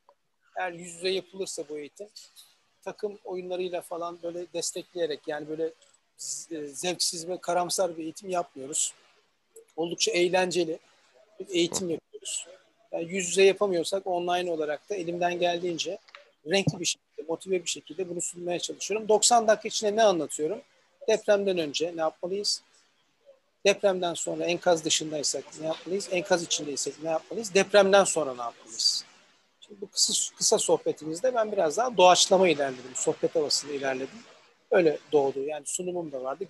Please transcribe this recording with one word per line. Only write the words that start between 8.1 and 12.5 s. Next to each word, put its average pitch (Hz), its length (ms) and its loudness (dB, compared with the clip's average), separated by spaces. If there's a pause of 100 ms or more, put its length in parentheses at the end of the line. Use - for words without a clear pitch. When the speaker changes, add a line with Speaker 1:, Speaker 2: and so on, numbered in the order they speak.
Speaker 1:
yapmıyoruz. 156 640 -4 (800)
Oldukça 175 340 -2
eğlenceli 175 680 2 (600)
bir 185 80 -12
eğitim 175 400 0
Speaker 2:
Hı. 165 40 -2
Speaker 1:
yapıyoruz. - 540 -10 (460)